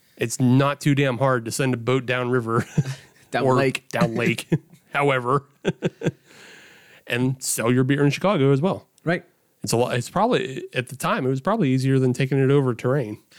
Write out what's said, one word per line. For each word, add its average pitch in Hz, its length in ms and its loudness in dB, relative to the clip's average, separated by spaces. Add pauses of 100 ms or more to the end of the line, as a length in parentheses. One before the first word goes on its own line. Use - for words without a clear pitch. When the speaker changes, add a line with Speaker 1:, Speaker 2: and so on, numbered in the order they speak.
(160)
Speaker 1:
It's - 240 -6
not 139 400 2
too 139 160 2
damn 135 220 0
hard 127 260 0
to 113 80 -8
send 135 200 -2
a 123 40 -2
boat 123 280 -2
downriver 123 600 -2 (320)
<laughs> - 320 -20
Speaker 2:
Down 123 140 -2
Speaker 1:
or 127 100 4
Speaker 2:
lake. 135 360 0
Speaker 1:
down 117 260 -2
lake, 117 320 -2 (220)
<laughs> - 220 -20
however, 135 520 0 (180)
<laughs> - 1400 -8
and 127 360 -2
sell 117 300 -2
your 127 120 4
beer 139 200 2
in 143 60 4
Chicago 147 420 2
as 135 80 2
well. 165 280 -4 (160)
Speaker 2:
Right. 160 200 -2 (380)
Speaker 1:
It's - 100 -6
a 117 60 2
lot. 123 180 0
It's 123 140 -6
probably, 180 520 -2 (120)
at 123 140 -6
the 131 80 -16
time, 175 280 -2
it 127 60 0
was 135 100 -2
probably 185 300 0
easier 135 280 2
than 127 140 2
taking 135 260 0
it 135 120 4
over 135 240 4
terrain. 123 440 -2 (200)